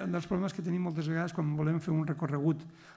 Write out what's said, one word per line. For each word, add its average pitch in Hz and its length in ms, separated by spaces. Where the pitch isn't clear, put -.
un 190 80
dels 175 160
problemes 185 280
que 175 100
tenim 175 180
moltes 160 240
vegades 165 280
quan 156 220
volem 156 240
fer 165 140
un 156 120
recorregut 151 580